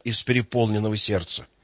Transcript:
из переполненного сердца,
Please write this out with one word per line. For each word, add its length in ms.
из 180
переполненного 760
сердца, 500